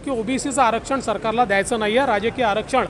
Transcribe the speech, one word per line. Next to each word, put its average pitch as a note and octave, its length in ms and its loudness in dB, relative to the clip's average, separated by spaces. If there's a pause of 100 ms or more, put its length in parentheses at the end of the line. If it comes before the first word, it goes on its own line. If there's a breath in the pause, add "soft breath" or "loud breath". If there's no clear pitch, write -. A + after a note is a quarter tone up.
की C#4+ 60 -6
ओबीसीचं B3+ 520 -2
आरक्षण A3+ 380 0
सरकारला A3 440 0
द्यायचं G3 340 0
नाही G#3+ 180 0
आहे, C4+ 100 4
राजकीय A3+ 380 0
आरक्षण G#3+ 460 2